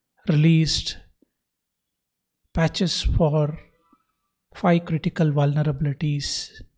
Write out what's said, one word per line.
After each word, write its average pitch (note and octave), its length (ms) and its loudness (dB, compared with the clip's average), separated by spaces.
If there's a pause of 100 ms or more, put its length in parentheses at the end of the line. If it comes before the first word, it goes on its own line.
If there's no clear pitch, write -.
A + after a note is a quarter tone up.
(280)
released D#3+ 680 2 (1600)
patches E3 480 -2
for D3+ 560 0 (960)
five F3 320 2
critical D#3+ 460 -2
vulnerabilities C#3+ 1200 -2 (260)